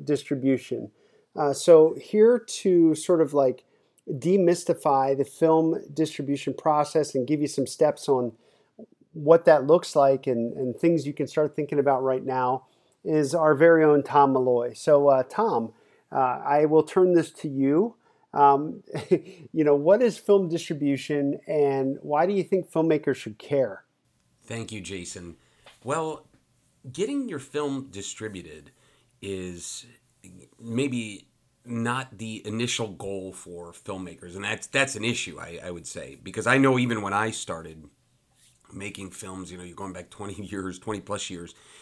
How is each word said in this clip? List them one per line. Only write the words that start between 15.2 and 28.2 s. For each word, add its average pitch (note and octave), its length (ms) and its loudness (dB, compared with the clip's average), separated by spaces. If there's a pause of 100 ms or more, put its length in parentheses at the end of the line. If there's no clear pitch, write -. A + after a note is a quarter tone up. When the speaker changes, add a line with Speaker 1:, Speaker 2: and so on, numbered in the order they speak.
Speaker 1:
Tom, A#2+ 440 -2 (380)
uh, C3 340 -2
I D3 200 2
will D#3 180 4
turn F3+ 320 2
this E3 200 2
to - 140 -10
you. C#3+ 460 0 (400)
Um, C#3+ 480 4 (140)
<laughs> - 140 -6 (420)
you D#3+ 100 0
know, D3 140 4
what F3+ 260 4
is A3 160 0
film G3 300 2
distribution C#3+ 1000 -4
and C#3 560 -2
why D3 240 0
do G3+ 60 -2
you G3 100 -2
think F#3 260 -4
filmmakers D#3 460 0
should - 240 -14
care? B2+ 460 -4 (600)
Speaker 2:
Thank A2+ 280 -12
you, G#2 80 -12
Jason. F2 560 -14 (480)
Well, D#3 420 -6 (640)
getting B3 360 -6
your D#3 100 -8
film C#3 540 -6
distributed F2+ 800 -14 (500)